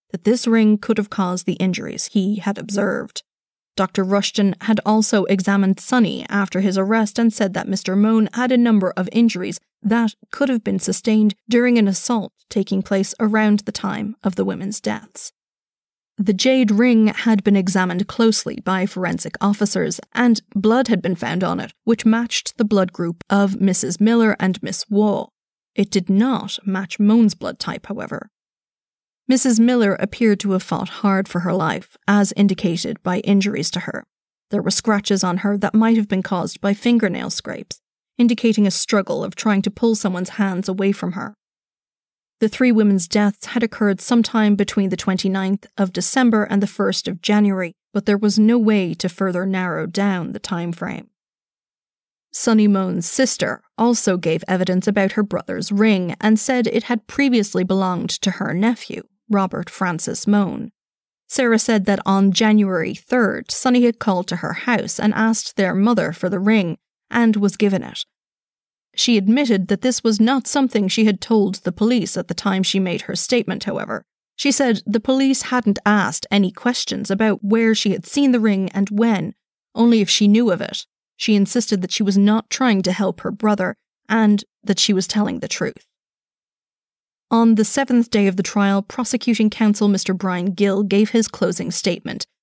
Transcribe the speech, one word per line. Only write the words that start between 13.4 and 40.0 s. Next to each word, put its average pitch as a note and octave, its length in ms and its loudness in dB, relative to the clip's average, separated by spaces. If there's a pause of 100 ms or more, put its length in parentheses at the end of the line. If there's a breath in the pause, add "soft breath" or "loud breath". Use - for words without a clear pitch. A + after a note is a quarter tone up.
the G#3 120 -8
time G#3 500 -8
of F#3 140 -2
the F#3+ 80 -2
women's F#3+ 360 -6
deaths. - 520 -8 (840)
The G3+ 160 0
jade B3+ 380 2
ring A3 380 4
had G#3+ 340 0
been G3+ 140 4
examined F#3 500 0
closely - 580 -2
by F#3+ 220 -2
forensic F3 540 -6
officers, G3+ 600 -2 (120)
and A#3+ 280 2 (140)
blood A3 320 2
had A3+ 160 0
been F3+ 140 -4
found E3+ 260 -4
on F3 160 -2
it, - 140 -10 (100)
which A3+ 240 0
matched A3+ 500 0
the A3+ 80 0
blood G3 280 2
group E3+ 360 -6
of G3 320 2
Missus F#3 380 0
Miller A3 400 4
and F#3 240 -2
Miss - 260 -8
Waugh. G3+ 380 0 (480)
It - 160 -2
did F#3+ 180 0
not G#3 560 0
match F#3+ 360 -6
Moan's G#3+ 340 4
blood - 240 -10
type, - 280 -10
however. - 440 -10 (960)
Missus B3+ 320 4
Miller A3+ 360 4
appeared G#3 460 0
to G3 120 -2
have F#3 100 0
fought - 260 -6
hard G3 400 -2
for - 120 -6
her F3+ 140 -2
life, D#3+ 420 -4 (100)
as G3+ 300 2
indicated F#3 640 -2
by F3+ 180 -4
injuries G3 500 0
to F3+ 100 -6
her. - 240 -10 (460)
There G3+ 120 -2
were F#3 80 -4
scratches G3+ 540 0
on F3+ 140 -2
her G3+ 200 -2
that G3+ 160 -2
might A3+ 220 4
have G#3 120 0
been F#3+ 140 -2
caused - 380 -6
by G3+ 140 0
fingernail A3 560 0
scrapes, - 500 -12 (380)
indicating A3+ 480 2
a F#3+ 40 0
struggle F#3+ 540 -2
of F#3 100 -8
trying G3 280 0
to G3+ 80 -4
pull A3+ 240 0
someone's F#3 360 -4